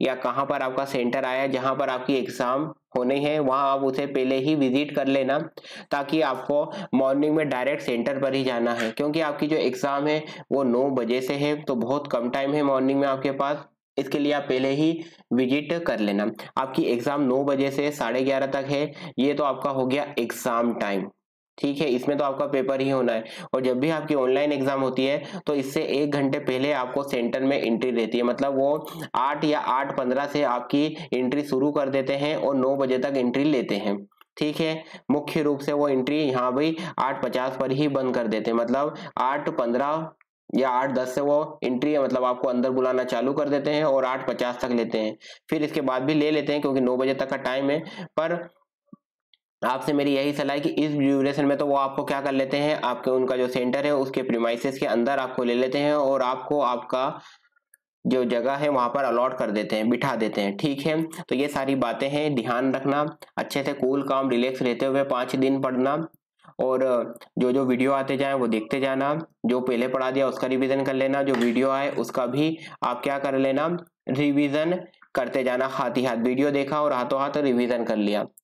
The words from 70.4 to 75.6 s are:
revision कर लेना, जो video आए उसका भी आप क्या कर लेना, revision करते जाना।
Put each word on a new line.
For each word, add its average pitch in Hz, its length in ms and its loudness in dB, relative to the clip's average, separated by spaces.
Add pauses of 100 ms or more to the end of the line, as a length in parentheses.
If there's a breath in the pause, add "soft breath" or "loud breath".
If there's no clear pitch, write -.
revision 135 360 2
कर 131 100 -2
लेना, 135 280 2
जो 139 140 2
video 120 340 2
आए 139 220 0
उसका 123 360 -2
भी 151 280 0 (260 loud breath)
आप 123 200 -2
क्या 139 180 0
कर 135 180 0
लेना, 139 380 2 (340)
revision 147 680 2 (360 loud breath)
करते 127 300 0
जाना। 127 240 0